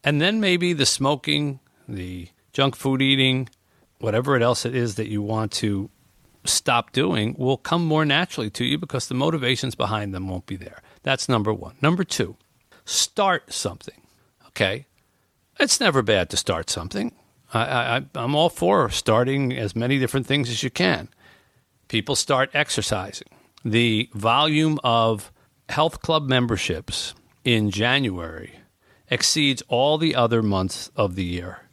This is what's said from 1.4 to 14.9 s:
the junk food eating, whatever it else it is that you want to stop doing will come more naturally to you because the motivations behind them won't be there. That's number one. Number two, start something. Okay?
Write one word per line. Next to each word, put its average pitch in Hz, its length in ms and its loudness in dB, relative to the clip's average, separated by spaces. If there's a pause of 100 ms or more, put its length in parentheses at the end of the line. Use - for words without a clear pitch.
the 90 380 -10 (260)
junk 139 220 0
food 135 260 -2
eating, 131 480 2 (480)
whatever 123 400 0
it 117 60 4
else 120 220 2
it 127 100 -4
is 120 200 -2
that 110 140 -4
you 104 140 -2
want 110 300 -2
to 101 360 -2 (560)
stop - 460 0
doing 131 460 0
will 131 200 0
come 170 280 -2
more 156 200 2
naturally 143 460 0
to - 120 -6
you 131 140 0
because 147 300 -6
the 127 80 -4
motivations 131 600 0
behind 104 380 -2
them 95 160 -6
won't 90 160 -6
be 101 100 -8
there. 101 240 -16 (220)
That's - 260 -2
number 110 260 2
one. - 280 -8
Number 175 220 2
two, 98 340 -4 (480)
start - 680 0
something. - 480 -8 (500)
Okay? 107 360 -2 (760)